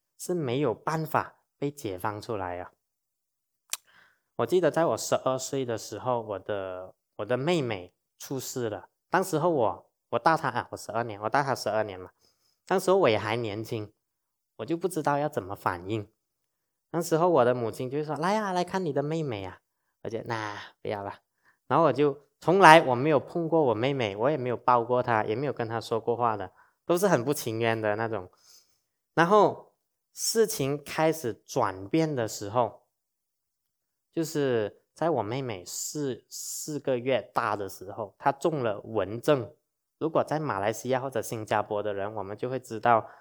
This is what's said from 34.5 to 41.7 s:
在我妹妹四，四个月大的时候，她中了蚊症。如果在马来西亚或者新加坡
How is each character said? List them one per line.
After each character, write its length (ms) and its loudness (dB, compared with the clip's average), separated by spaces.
在 160 0
我 120 0
妹 180 -4
妹 240 -8
四， 640 -6
四 520 -10
个 180 0
月 240 0
大 220 -2
的 140 -6
时 240 -14
候， 260 -10
她 140 0
中 300 -2
了 180 -2
蚊 400 -4
症。 340 0
如 120 -4
果 140 2
在 160 -2
马 180 -4
来 140 0
西 160 -8
亚 100 2
或 120 -6
者 120 -4
新 220 -8
加 180 0
坡 200 -4